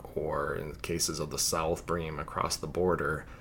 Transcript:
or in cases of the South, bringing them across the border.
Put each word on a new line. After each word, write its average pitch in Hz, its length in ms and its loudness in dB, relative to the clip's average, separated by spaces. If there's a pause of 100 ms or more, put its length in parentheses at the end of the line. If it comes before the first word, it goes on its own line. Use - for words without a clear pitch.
(140)
or 73 400 0
in 76 220 -4
cases 82 420 0
of 76 120 -2
the 69 80 -2
South, 82 480 2
bringing 82 260 0
them 73 80 -4
across 85 360 0
the 80 100 -4
border. 76 600 2 (140)